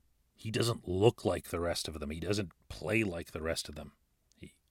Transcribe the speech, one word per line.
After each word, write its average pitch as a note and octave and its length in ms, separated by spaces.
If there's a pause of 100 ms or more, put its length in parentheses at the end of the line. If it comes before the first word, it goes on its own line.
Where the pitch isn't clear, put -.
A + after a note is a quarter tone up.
(340)
He - 160
doesn't A2+ 380
look F#2+ 360
like F2+ 260
the F2 100
rest E2+ 260
of D#2 140
them. D2 100
He D#2+ 80
doesn't F#2 320 (180)
play A2 360
like E2+ 260
the D#2+ 120
rest D#2+ 260
of D2 80
them. D2 160 (440)
He, - 180 (160)